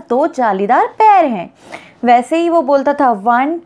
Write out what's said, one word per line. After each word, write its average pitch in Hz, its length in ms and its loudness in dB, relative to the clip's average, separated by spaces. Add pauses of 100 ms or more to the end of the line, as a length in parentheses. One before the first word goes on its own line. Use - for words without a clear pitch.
दो 269 180 0
जालीदार 240 600 -2
पैर 415 380 2
हैं। 196 300 -6 (500)
वैसे 247 320 2
ही 339 120 0
वो 330 140 0
बोलता 277 320 0
था, 240 300 -2
"One, 262 400 0